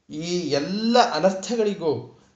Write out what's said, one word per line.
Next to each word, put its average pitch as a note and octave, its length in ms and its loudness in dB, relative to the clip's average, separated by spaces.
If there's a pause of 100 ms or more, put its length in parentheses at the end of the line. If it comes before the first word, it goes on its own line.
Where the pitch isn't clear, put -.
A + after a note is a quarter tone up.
ಈ E3+ 300 -4
ಎಲ್ಲ F3+ 720 2
ಅನರ್ಥಗಳಿಗೂ F#3 1040 -2 (160)